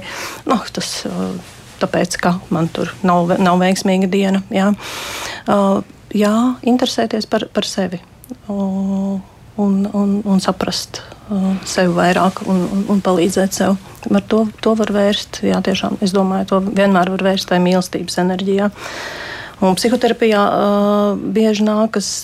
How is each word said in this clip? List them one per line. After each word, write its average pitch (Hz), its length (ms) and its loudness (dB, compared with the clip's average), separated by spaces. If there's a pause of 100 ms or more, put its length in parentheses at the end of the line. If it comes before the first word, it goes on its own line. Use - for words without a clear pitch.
(480)
nu, 262 120 2 (160)
tas, - 220 -8 (120)
ā, 185 200 -4 (520)
tāpēc, 175 400 -2
ka 180 160 2 (180)
man 160 160 -2
tur - 220 -6 (100)
nav 175 280 2
ve-, 190 100 0
nav 180 180 4
veiksmīga 185 520 2
diena, 196 360 0
ja? 196 240 2 (800)
Ā, 208 80 4 (560)
jā, 208 200 2 (260)
interesēties 233 680 0
par, 220 240 -2
par - 160 -2
sevi. 180 320 -4 (480)
O, 196 720 -2 (400)
un, 202 160 2 (100)
un, 202 380 0
un 190 200 2
saprast, - 600 -4 (240)
ā, 196 140 -2 (260)
sevi 180 280 2
vairāk 180 520 2
un, 185 160 2
un, 196 320 -2
un 190 80 2
palīdzēt 190 560 2
sev. 190 160 2 (280)
Ar 202 200 2
to, 220 220 2 (180)
to 220 140 4
var 214 160 0
vērst, 202 500 0
jā, 190 160 2
tiešām, 185 400 -2
es 190 160 0
domāju, 190 380 0
to 190 100 2
vienmēr 196 480 4
var 190 200 0
vērst 190 200 -2
tajā 180 120 4
mīlestības 180 600 0
enerģijā. 196 480 0 (920)
Un 185 140 4
psihoterapijā, 233 640 2
ā, 202 240 2 (680)
bieži 214 320 2
nākas 214 460 0 (140)